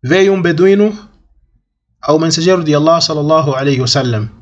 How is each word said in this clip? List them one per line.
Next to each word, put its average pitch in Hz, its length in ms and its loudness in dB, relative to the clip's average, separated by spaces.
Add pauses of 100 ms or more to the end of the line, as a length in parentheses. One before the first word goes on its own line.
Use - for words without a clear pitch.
veio 190 300 2
um 190 80 -2
beduíno 190 520 2 (1040)
ao 156 200 0
mensageiro 165 440 0
de 151 120 0
Allah 160 260 2
sallallahu 151 540 -2
alayhi 135 260 -2
wa 123 60 -4
sallam 120 420 -4 (120)